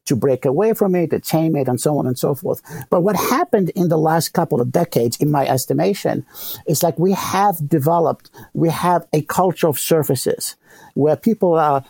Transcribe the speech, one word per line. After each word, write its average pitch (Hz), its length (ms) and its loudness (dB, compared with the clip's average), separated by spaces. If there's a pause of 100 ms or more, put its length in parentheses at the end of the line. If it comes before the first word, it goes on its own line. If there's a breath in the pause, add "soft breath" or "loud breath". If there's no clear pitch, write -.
to 143 100 0
break 127 300 0
away 185 280 2
from 196 220 0
it, 170 160 0
to 147 80 0
tame 160 360 0
it, 139 120 -2
and 123 120 0
so 151 200 0
on 143 80 -2
and 127 100 -2
so 147 160 -2
forth. - 260 -4 (300 loud breath)
But 185 120 2
what 196 140 0
happened 247 600 0
in 180 140 2
the 160 100 2
last 160 300 2
couple 147 300 0
of 127 120 -2
decades, 123 460 0
in 147 120 0
my 143 180 0
estimation, 139 800 -2 (400 loud breath)
is 160 160 0
like 165 160 0
we 185 140 2
have 185 580 -2
developed, 160 640 0 (240 loud breath)
we 165 140 0
have 175 440 0
a 156 80 2
culture 180 460 0
of 143 100 0
surfaces - 800 -2 (400 loud breath)
where 147 200 2
people 196 380 0
are 151 360 2